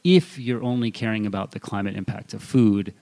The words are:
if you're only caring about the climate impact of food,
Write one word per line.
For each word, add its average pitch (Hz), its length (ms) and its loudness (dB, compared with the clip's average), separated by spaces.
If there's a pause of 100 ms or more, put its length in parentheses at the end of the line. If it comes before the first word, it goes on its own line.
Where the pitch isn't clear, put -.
if 180 340 4
you're 120 260 -4
only 123 280 0
caring 110 340 -4
about 98 260 -4
the - 80 -10
climate 98 360 -6
impact - 380 -8
of - 100 -12
food, 101 580 2